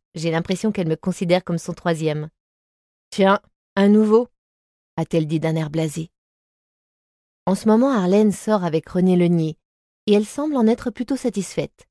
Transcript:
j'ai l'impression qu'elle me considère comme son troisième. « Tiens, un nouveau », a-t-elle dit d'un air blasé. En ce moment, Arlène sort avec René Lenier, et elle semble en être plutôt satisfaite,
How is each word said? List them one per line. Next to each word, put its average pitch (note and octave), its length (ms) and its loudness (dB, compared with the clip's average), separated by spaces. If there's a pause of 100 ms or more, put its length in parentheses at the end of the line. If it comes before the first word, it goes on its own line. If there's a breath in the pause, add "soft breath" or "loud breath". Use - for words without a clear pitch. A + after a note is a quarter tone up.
(140)
j'ai E3 180 -4
l'impression F3+ 400 -2
qu'elle F3+ 160 -4
me D#3+ 80 0
considère F3+ 480 -2
comme E3+ 140 -4
son E3+ 160 -10
troisième. « D#3 560 -4 (800)
Tiens, G3 300 2 (360)
un G3 120 4
nouveau », G#3+ 400 4 (680)
a-t-elle D#3+ 300 -2
dit D#3 120 -2
d'un D#3+ 160 -2
air D#3+ 140 -4
blasé. D#3+ 420 -6 (1300)
En F#3+ 100 0
ce G3 120 -4
moment, A#3 240 4
Arlène G3+ 400 2
sort G#3 320 -2
avec D#3+ 260 -4
René F#3 260 2
Lenier, E3+ 420 0 (500)
et G#3 60 2
elle G#3 120 2
semble D4 300 -6
en A#3 100 2
être A#3+ 240 0
plutôt B3+ 280 -6
satisfaite, - 720 -6